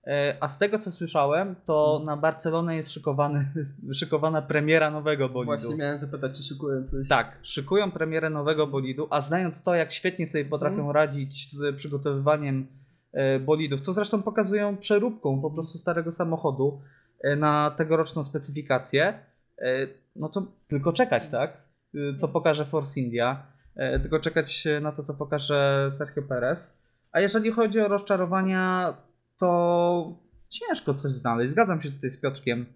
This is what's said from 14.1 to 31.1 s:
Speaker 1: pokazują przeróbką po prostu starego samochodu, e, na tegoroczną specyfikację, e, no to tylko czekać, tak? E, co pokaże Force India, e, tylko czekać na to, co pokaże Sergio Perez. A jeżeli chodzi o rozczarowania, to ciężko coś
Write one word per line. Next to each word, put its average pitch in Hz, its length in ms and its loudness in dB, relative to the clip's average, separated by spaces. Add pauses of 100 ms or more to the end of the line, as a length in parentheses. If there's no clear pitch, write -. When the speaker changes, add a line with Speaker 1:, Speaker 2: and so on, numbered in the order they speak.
Speaker 1:
pokazują 208 540 0
przeróbką 202 640 2
po 156 100 -2
prostu 160 280 -8
starego 170 340 -2
samochodu, 151 680 0 (440)
e, 143 120 2
na 151 420 2
tegoroczną 160 460 0
specyfikację, 143 960 0 (400)
e, 127 280 0 (300)
no 156 120 -6
to 190 180 -4 (220)
tylko 147 240 0
czekać, 226 360 2
tak? 127 340 -4 (320)
E, 143 220 -4
co 147 120 -2
pokaże 151 360 2
Force 143 360 -4
India, 120 420 0 (340)
e, 131 240 0
tylko 151 200 0
czekać 156 440 -2 (160)
na 151 120 -4
to, 147 120 -8
co 143 100 -8
pokaże 139 840 2
Sergio 143 240 -4
Perez. 131 600 -4 (300)
A 170 80 4
jeżeli 214 300 2
chodzi 220 300 2
o 208 80 4
rozczarowania, 185 1080 0 (440)
to 175 800 4 (300)
ciężko 349 460 -2
coś 139 180 -2